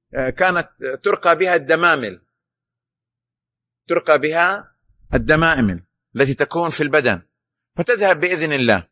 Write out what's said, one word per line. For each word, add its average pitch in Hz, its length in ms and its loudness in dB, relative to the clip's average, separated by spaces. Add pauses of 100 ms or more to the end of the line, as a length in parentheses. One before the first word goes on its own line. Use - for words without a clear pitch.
(160)
آه، 131 140 -4
كانت 175 400 -2 (340)
ترقى 202 320 2
بها 180 200 0
الدمامل، 151 680 0 (1600)
ترقى 160 320 2
بها 170 560 -2 (380)
الدمائم 127 720 0 (300)
التي 135 180 0
تكون 160 360 -2
في 156 140 -4
البدن 135 380 0 (540)
فتذهب 190 440 2
بإذن 160 340 -2
الله. 117 380 0